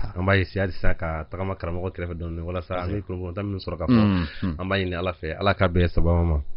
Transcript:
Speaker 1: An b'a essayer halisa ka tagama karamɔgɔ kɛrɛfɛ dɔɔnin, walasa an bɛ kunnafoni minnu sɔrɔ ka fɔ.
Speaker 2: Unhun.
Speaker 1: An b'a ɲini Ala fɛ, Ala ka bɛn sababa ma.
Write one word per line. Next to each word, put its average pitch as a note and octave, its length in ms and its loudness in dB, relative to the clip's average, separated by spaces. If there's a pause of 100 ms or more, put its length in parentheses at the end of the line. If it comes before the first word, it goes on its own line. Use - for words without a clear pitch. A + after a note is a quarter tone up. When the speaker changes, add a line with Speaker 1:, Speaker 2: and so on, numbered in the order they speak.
(160)
Speaker 1:
An F2+ 100 -2
b'a G2 100 4
essayer F#2+ 300 0
halisa F2+ 280 4
ka D#2+ 360 -4
tagama F#2+ 240 -6
karamɔgɔ F2+ 400 -4
kɛrɛfɛ F2 200 -8
dɔɔnin, E2 300 -6
walasa F2 320 -6
an F2+ 140 -4
bɛ G2+ 160 -4
kunnafoni F2+ 360 -6
minnu G2+ 160 -4
sɔrɔ E2+ 200 -8
ka E2 80 -2
fɔ. A#2+ 180 6
Speaker 2:
Unhun. F2+ 540 0
Speaker 1:
An F#2 100 -6
b'a G2 80 2
ɲini F#2 220 -2
Ala F2+ 160 -2
fɛ, D#2+ 260 -6
Ala G2 140 2
ka F#2+ 120 2
bɛn F2 220 4
sababa E2+ 340 4
ma. D#2+ 200 2 (140)